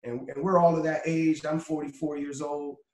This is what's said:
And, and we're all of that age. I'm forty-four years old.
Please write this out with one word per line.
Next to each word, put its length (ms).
And, 260
and 140
we're 160
all 180
of 60
that 240
age. 360
I'm 160
forty-four 580
years 260
old. 340